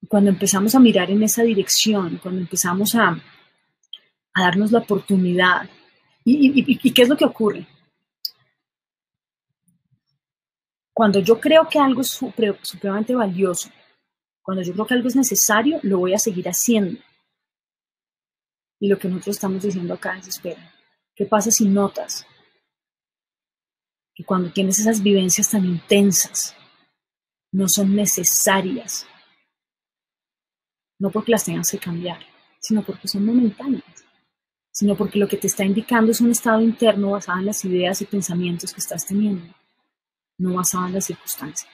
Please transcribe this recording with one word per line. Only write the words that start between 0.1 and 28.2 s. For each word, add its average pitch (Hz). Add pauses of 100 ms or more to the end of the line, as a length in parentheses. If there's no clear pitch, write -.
empezamos 196
a 262
mirar 196
en 208
esa 220
dirección, 196
cuando 185
empezamos 180
a, 208 (1200)
a 180
darnos 190
la 233
oportunidad, 185 (560)
¿y, 269
y, 277
y, 247
y 214
qué 247
es 240
lo 285
que 302
ocurre? 214 (3250)
Cuando 202
yo 220
creo 320
que 311
algo 269
es 254
supre-, 214
supremamente 202
valioso, 190 (720)
cuando 190
yo 175
creo 214
que 254
algo 247
es 240
necesario, 233
lo 190
voy 185
a 214
seguir 180
haciendo. 202 (1800)
Y 202
lo 196
que -
nosotros 185
estamos 190
diciendo 180
acá 185
es, 190
espera, - (460)
¿qué 202
pasa 214
si 220
notas - (1900)
que -
cuando 185
tienes 196
esas 214
vivencias 196
tan 208
intensas, 185 (1000)
no 190
son 196
necesarias? 190 (1900)